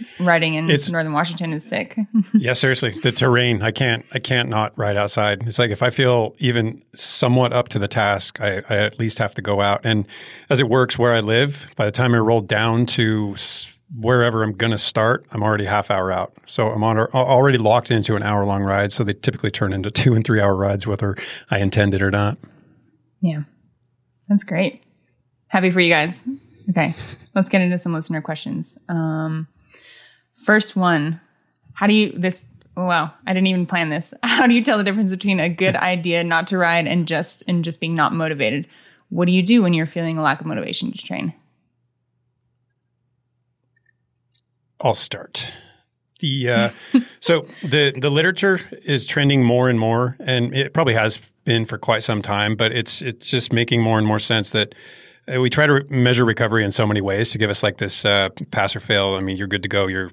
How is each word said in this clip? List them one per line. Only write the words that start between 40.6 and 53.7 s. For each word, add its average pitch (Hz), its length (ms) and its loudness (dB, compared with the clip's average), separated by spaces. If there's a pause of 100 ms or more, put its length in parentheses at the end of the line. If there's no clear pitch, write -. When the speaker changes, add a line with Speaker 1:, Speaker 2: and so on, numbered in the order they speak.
Speaker 1:
to - 40 -16
train? - 360 -8 (3500)
Speaker 2:
I'll 117 120 0
start. - 580 -6 (680)
The, 135 300 -2
uh, 117 200 2 (240)
Speaker 1:
<laughs> 254 260 -2
Speaker 2:
so 165 260 0 (180)
the, 143 360 2
the 147 100 0
literature 180 520 2 (220)
is 139 220 -2
trending 139 380 2
more 123 260 4
and 117 100 2
more, 120 400 0
and 127 360 -2
it 139 180 -2
probably 143 200 2
has 110 260 2 (240)
been 113 220 0
for 110 120 -8
quite 110 260 0
some 104 180 -2
time, 104 340 0
but 110 160 0
it's, 120 300 -4
it's - 280 -10
just 123 240 -2
making 117 280 2